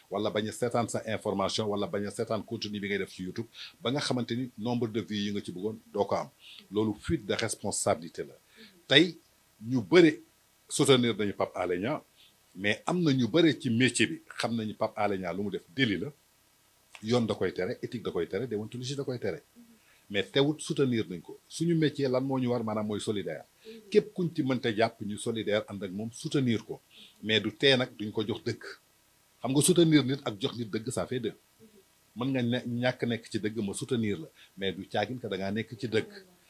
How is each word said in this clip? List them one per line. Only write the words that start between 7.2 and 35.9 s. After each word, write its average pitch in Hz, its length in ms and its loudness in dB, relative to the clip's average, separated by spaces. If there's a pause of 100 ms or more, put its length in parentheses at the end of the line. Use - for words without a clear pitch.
de 104 80 0
responsabilité 95 920 -2
la. 76 100 -12 (540)
Tey 160 300 6 (440)
ñu 120 200 0
bëri 160 420 8 (460)
soutenir 127 460 6
nañu 101 180 -2
Pape - 220 -2
Alé 90 240 0
Niang, 123 220 -2 (540)
mais 104 320 0
am 175 140 2
na 151 120 4
ñu 127 140 2
bëri 156 340 4
ci 135 80 -2
métier 120 380 4
bi - 140 -10 (180)
xam 117 160 -2
nañu 107 180 -4
Pape 110 240 -4
Alé 104 220 0
Niang 87 180 -4
lu 101 60 -4
mu 101 80 -4
def 90 100 -6 (140)
délit 110 220 2
la, 147 140 -6 (920)
yoon 117 180 4
da 104 140 0
koy 92 180 -2
tere, 90 300 -4
éthique 117 200 -8
da 90 80 -4
koy 85 160 -2
tere, 110 200 -4
déontologie 120 480 -6
da 139 80 -4
koy 123 160 -6
tere. 92 240 -6 (680)
Mais 101 140 0
teewut 147 360 2
soutenir 127 480 0
nañ 87 140 -8
ko. - 160 -18 (100)
Suñu 170 280 0
métier 147 320 2
lan 127 140 2
moo 135 180 0
ñu 127 100 0
war, 120 140 0
maanaam 107 240 -2
mooy 104 120 -2
solidaire. 90 440 -4 (480)
Képp - 220 4
kuñ 175 200 0
ci - 80 0
mënta 123 340 0
jàpp 110 260 2
ñu 104 160 -6
solidaire 107 500 0
ànd 101 160 -10
ak 95 80 -6
moom 107 200 -6
soutenir 131 540 0
ko. - 160 -12 (400)
Mais 107 180 2
du 104 120 0
tee 139 260 6
nag 123 180 0
duñ 107 160 -6
ko 110 140 -2
jox 113 180 -4
dëgg. 110 200 -6 (800)
Xam 123 100 -2
nga 143 100 6
soutenir 160 420 8
nit 135 220 0
ak 107 140 -4
jox 123 180 -2
nit 117 80 -4
dëgg, 110 260 -4
ça 92 140 -2
fait 123 140 -4
deux. 107 160 -4 (800)
Mën 120 160 -2
nga 131 100 2
ne 120 240 2
ñàkk 123 380 0
nekk 117 260 -2
ci 113 100 -2
dëgg 107 200 -2
ma 98 140 -2
soutenir 110 460 -2
la, 78 80 -12 (300)
mais 95 140 -2
du 90 160 -10
caagin 110 300 -2
ka 117 100 -8
da 98 100 -2
ngaa 98 140 -4
nekk 110 260 -6
ci 123 120 -6